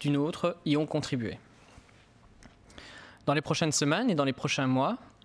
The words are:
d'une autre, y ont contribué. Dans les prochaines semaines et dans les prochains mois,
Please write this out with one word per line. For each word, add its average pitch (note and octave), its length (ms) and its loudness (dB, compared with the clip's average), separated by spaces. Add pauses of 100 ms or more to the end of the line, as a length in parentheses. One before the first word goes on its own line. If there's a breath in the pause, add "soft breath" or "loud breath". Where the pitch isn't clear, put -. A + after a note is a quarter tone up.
d'une C#3+ 160 2
autre, E3+ 480 0
y D3 120 2
ont D3+ 100 2
contribué. B2+ 520 -4 (1900 loud breath)
Dans C#3+ 80 2
les D3+ 80 2
prochaines D#3+ 280 0
semaines E3+ 400 2
et E3+ 60 2
dans C#3+ 80 2
les C3+ 80 2
prochains C#3 340 -2
mois, C3+ 320 2 (260)